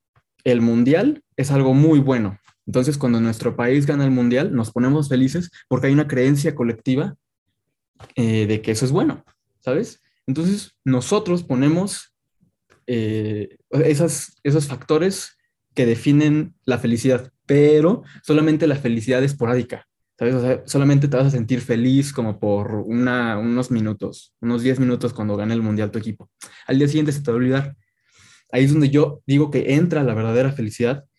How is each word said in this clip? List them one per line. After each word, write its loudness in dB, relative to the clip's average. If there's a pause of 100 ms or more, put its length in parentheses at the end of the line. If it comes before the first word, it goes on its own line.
(440)
el 2
mundial 2 (140)
es -2
algo 2
muy 6
bueno. 0 (280)
Entonces, 0
cuando 0
nuestro -2
país 0
gana 0
el 2
mundial, 0
nos -2
ponemos 0
felices 0 (160)
porque 0
hay 2
una 2
creencia 0
colectiva, -4 (1000)
eh, 0
de -2
que -4
eso -2
es -2
bueno, 0 (360)
¿sabes? -6 (260)
Entonces, -4
nosotros -2
ponemos, -2 (720)
eh, -4 (120)
esas, 0
esos 0
factores -4 (380)
que 2
definen 2 (100)
la -2
felicidad, -2 (140)
pero 4 (200)
solamente 2
la 2
felicidad 0
esporádica, -2 (320)
¿sabes? 0
O 0
sea, -2
solamente 2
te 0
vas 2
a 2
sentir -2
feliz 0
como -4
por -2
una, -2
unos -2
minutos, -6
unos -4
diez 0
minutos -2
cuando -4
gane -4
el -2
mundial -2
tu -8
equipo. -12 (360)
Al 0
día 2
siguiente 0
se -6
te -4
va 0
a -2
olvidar. -2 (760)
Ahí 2
es 4
donde 4
yo 0
digo 2
que 0
entra 2
la 0
verdadera 0
felicidad -4 (160)